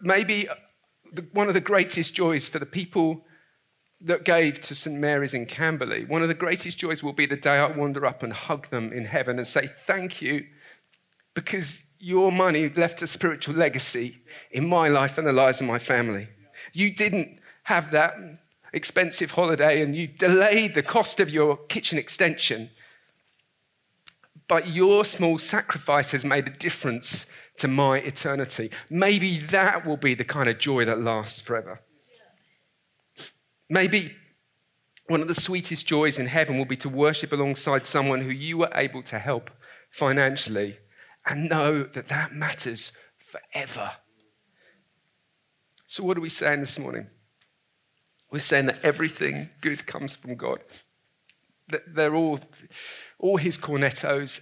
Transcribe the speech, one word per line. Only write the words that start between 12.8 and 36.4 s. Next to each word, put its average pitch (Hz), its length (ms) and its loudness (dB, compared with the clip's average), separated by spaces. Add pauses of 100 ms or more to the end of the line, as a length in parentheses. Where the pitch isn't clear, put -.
a 170 60 -4
spiritual 151 480 -2
legacy 131 640 0 (320)
in 135 160 0
my 170 200 4
life 139 300 4
and 160 80 -2
the 143 80 4
lives 131 260 6
of 131 60 -2
my 120 140 0
family. 117 480 0 (460)
You 196 180 0
didn't 202 480 -2 (240)
have 170 260 0
that 151 260 2 (560)
expensive 160 600 -2
holiday 156 500 4
and 143 140 0
you 165 100 -4
delayed 185 680 4
the 143 80 2
cost - 360 2
of 185 80 4
your 147 300 2
kitchen - 400 -4
extension, 131 720 0 (1800)
but 165 200 4
your 190 360 6
small 170 360 2
sacrifice 147 720 0
has 135 120 -2
made 139 240 0
a - 40 -8
difference - 720 -4 (300)
to - 120 0
my 135 300 4
eternity." 139 720 -4 (220)
Maybe 185 480 2
that 180 480 2
will 151 100 -2
be 135 160 2
the 117 100 -2
kind 139 240 0
of 117 120 0
joy 131 260 2
that 113 160 0
lasts 110 400 -4
forever. 104 400 -6 (1900)
Maybe 180 460 2 (920)
one 165 140 2
of 160 60 -4
the 170 60 -2
sweetest 180 540 -4
joys 151 320 2
in 127 80 -4
heaven 139 300 0